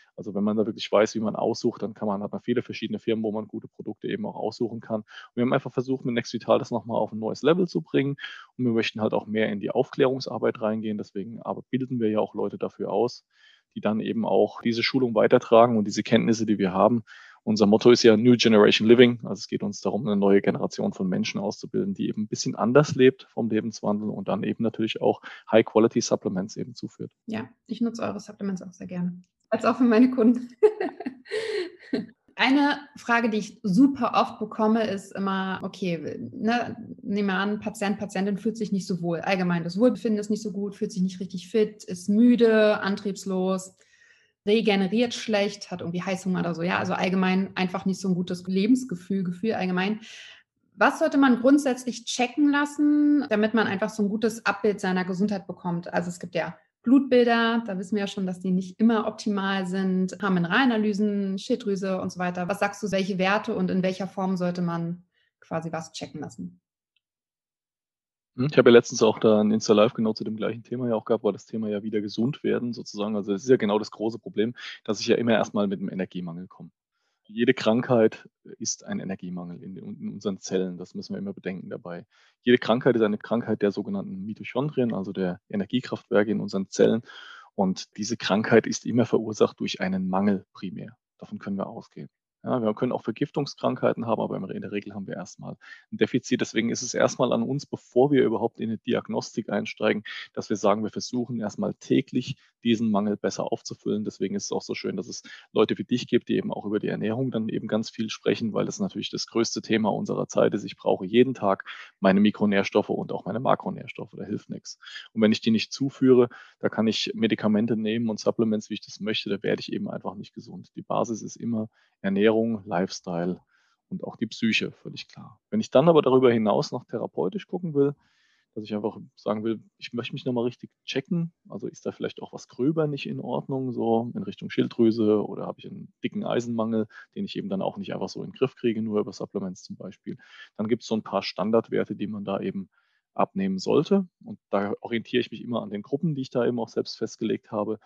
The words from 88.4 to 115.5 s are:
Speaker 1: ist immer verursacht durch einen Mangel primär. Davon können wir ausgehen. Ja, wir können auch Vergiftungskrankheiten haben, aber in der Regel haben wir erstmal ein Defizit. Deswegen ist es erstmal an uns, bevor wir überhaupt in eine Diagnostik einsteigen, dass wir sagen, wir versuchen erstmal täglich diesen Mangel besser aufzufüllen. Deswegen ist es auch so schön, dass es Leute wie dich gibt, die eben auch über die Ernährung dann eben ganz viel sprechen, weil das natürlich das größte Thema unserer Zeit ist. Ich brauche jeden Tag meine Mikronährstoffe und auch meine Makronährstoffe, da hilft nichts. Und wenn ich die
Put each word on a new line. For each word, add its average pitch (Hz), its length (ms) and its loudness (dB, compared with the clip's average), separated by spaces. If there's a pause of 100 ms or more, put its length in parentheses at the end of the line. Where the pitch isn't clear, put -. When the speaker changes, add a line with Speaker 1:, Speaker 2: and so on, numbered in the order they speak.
Speaker 1:
ist - 180 -6
immer 113 200 2
verursacht 110 560 0
durch - 180 -6
einen 92 300 -2
Mangel 95 440 0
primär. 95 440 -12 (200)
Davon 104 220 -14
können 98 180 -8
wir 95 100 -4
ausgehen. 107 420 -16 (360)
Ja, 123 160 -2
wir 107 120 0
können 127 180 -2
auch - 120 -4
Vergiftungskrankheiten 127 1000 -2
haben, 113 160 -2
aber 107 140 -4
in 101 260 -8
der 98 120 -10
Regel 101 200 -8
haben 98 140 -10
wir - 80 -8
erstmal 92 400 -12 (380)
ein 107 40 -10
Defizit. 117 440 0
Deswegen 113 300 -2
ist 120 100 -6
es 120 120 -8
erstmal 123 380 2
an 117 100 0
uns, 135 240 -4
bevor 127 460 0
wir 123 140 6
überhaupt 110 340 -2
in 113 100 -4
eine 113 100 -6
Diagnostik 113 680 -6
einsteigen, 107 540 -2 (300)
dass - 160 -8
wir 107 80 -2
sagen, 104 260 2
wir 98 80 -4
versuchen 120 480 -6
erstmal 104 360 -6
täglich 131 600 -2 (300)
diesen 113 260 2
Mangel 101 240 0
besser - 340 -4
aufzufüllen. - 540 -4
Deswegen 98 320 -4
ist 101 100 -6
es - 60 -8
auch 95 100 -4
so - 140 -8
schön, 101 220 -6
dass - 100 -8
es - 160 -12 (300)
Leute 110 240 4
wie 110 80 -6
dich 123 200 -2
gibt, - 220 0
die 110 80 0
eben 104 160 -2
auch - 140 -8
über 104 140 -2
die 101 100 -4
Ernährung 113 420 -2
dann 113 160 -4
eben 113 220 -4
ganz 110 200 -2
viel 110 200 -6
sprechen, 110 420 -2
weil 101 140 -2
das 101 140 -8
natürlich 101 300 -6
das - 180 -8
größte 113 340 -2
Thema 107 320 0
unserer 101 340 -4
Zeit 113 260 2
ist. 104 120 -4
Ich 98 100 -12
brauche 98 300 -2
jeden 123 300 4
Tag 98 280 0 (380)
meine 98 180 6
Mikronährstoffe 104 680 2
und - 240 -4
auch - 100 -8
meine 113 160 -6
Makronährstoffe, - 800 -2
da - 80 -10
hilft - 240 -8
nichts. - 300 -14 (340)
Und 110 80 0
wenn 107 100 6
ich 110 80 2
die 117 120 2